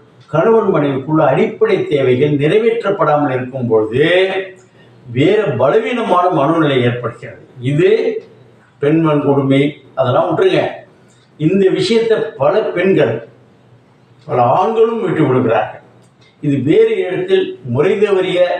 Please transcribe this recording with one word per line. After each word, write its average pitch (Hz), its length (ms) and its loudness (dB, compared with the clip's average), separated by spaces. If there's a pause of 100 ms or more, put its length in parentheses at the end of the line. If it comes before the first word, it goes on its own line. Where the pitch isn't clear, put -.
(280)
கணவன் 196 460 2
மனைவிக்குள்ள 147 460 0
அடிப்படை 165 680 0
தேவைகள் 127 440 0
நிறைவேற்றப்படாமல் 151 1000 0
இருக்கும்போது 123 680 -2 (1120)
வேற 180 300 2
பலவீனமான 185 840 0
மனோநிலை 156 540 0
ஏற்படுகிறது. - 600 -6 (180)
இது 147 300 0 (880)
பெண் 156 300 0
வன்கொடுமை, 139 640 0 (220)
அதெல்லாம் 165 340 0
விட்டுருங்க. 185 340 0 (760)
இந்த 185 340 2
விஷயத்தை 220 460 0 (200)
பல 165 240 2
பெண்கள், 175 680 0 (960)
பல 123 160 0
ஆண்களும் 226 600 0
விட்டு 160 240 0
விடுகிறார்கள். 117 540 0 (640)
இது 143 140 0
வேறு 202 400 2
இடத்தில் 185 680 -2
முறை 151 340 0
தவறிய 180 480 0 (140)